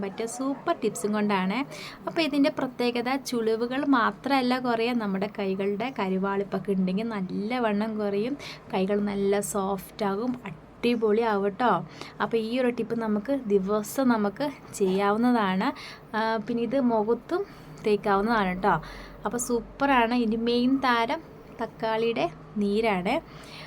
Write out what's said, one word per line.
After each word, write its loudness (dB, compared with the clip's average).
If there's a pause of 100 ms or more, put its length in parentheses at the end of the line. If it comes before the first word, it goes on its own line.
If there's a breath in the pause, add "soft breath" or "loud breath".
പറ്റിയ -6
സൂപ്പർ -2 (100)
ടിപ്സും -2
കൊണ്ടാണ്. 2 (480 loud breath)
അപ്പോൾ 0
ഇതിൻ്റെ 2
പ്രത്യേകത 0 (100)
ചുളിവുകൾ 0 (140)
മാത്രമല്ല 2 (100)
കുറയാൻ, 2
നമ്മുടെ -2 (100)
കൈകളുടെ -2 (120)
കരുവാളിപ്പൊക്കെ 0
ഉണ്ടെങ്കിൽ 0
നല്ലവണ്ണം 0
കുറയും, 0 (380 loud breath)
കൈകൾ 2 (140)
നല്ല 2 (140)
സോഫ്റ്റ് -2
ആകും, -2 (160)
അടിപൊളി 0
ആവും 2
ട്ടോ. 4 (520 loud breath)
അപ്പോൾ 0
ഈ -6
ഒരു 2
ടിപ്പ് -2
നമുക്ക് 0 (180)
ദിവസം 2
നമുക്ക് 0 (320)
ചെയ്യാവുന്നതാണ്. 2 (500 loud breath)
ആ, 2 (260)
പിന്നെ -2
ഇത് 0 (140)
മുഖത്തും 2 (440 loud breath)
തേക്കാവുന്നതാണ് 2 (100)
ട്ടോ. 6 (520 loud breath)
അപ്പോൾ -4
സൂപ്പറാണ്. 2
ഇനി 0 (100)
മെയിൻ 4 (140)
താരം 2 (400)
തക്കാളിയുടെ 0 (360)
നീരാണ് 2 (540 loud breath)